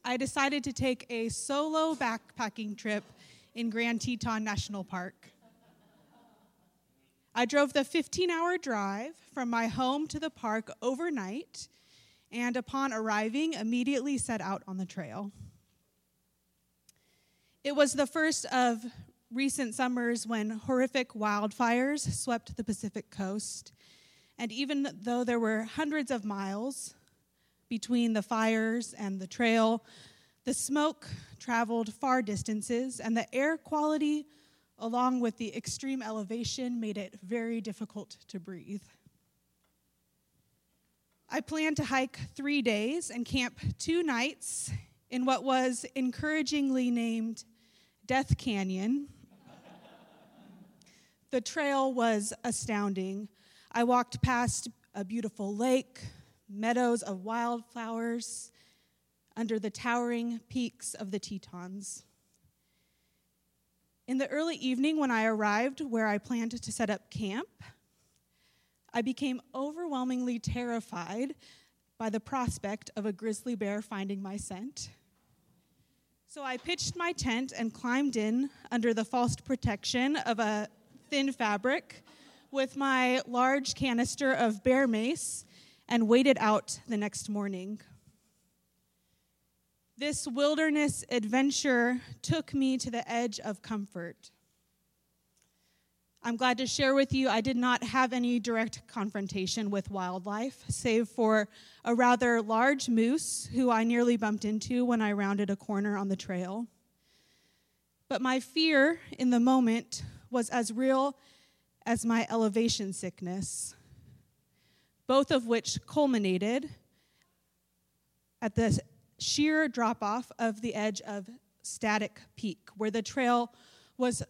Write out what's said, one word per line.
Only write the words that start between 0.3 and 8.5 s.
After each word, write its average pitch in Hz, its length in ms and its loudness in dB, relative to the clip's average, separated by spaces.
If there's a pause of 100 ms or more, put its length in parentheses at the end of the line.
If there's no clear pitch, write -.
to 269 100 -4
take 254 380 -2
a 226 180 -2
solo 311 640 0
backpacking 226 800 -6
trip 208 280 -2 (500)
in 233 160 -4
Grand 233 320 0
Teton 226 420 -2
National 202 400 -4
Park. 180 300 -8 (2250)
I 240 100 2
drove 285 280 4
the 277 100 4
fifteen-hour 349 760 0